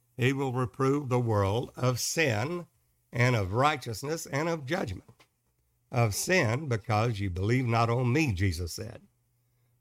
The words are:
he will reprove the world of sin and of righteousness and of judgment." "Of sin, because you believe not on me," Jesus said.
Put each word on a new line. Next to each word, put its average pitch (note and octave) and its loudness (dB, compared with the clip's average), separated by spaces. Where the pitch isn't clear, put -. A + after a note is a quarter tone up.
he B2 2
will C3+ -2
reprove C3+ 0
the B2 2
world G#2+ 2
of B2+ 0
sin D#3 -2
and B2 2
of F#2+ 0
righteousness C#3 -2
and D3+ -2
of E3 -4
judgment." C#3 -8
"Of A#2 2
sin, D3+ 2
because A2 0
you G2+ -2
believe G#2+ 0
not A#2 2
on A#2+ 2
me," D3+ 2
Jesus F2 0
said. - -12